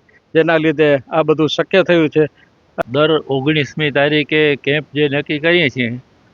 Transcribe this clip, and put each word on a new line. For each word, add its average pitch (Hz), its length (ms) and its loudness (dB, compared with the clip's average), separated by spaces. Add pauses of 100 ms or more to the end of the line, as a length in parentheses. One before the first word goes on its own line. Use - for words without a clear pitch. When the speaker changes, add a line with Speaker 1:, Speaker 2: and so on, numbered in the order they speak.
(340)
Speaker 1:
જેના 160 240 2
લીધે 156 380 2
આ 160 280 -2
બધું 151 260 0
શક્ય - 340 0
થયું 165 260 2
છે. 156 180 0 (640)
Speaker 2:
દર 151 200 2
ઓગણીસમી 147 800 -2
તારીખે 147 640 0
કેમ્પ 139 380 -4
જે 147 160 0
નક્કી 147 300 -4
કરીએ 165 300 0
છીએ 123 300 -6 (340)